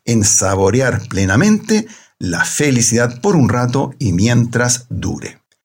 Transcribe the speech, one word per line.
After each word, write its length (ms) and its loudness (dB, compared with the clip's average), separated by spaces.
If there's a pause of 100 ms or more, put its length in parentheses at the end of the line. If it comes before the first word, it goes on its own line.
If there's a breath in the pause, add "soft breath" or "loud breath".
en 220 0
saborear 840 0
plenamente 800 0 (320 loud breath)
la 240 -4
felicidad 760 0
por 160 2
un 100 4
rato 500 -2
y 140 -2
mientras 800 0
dure. 520 -8 (240)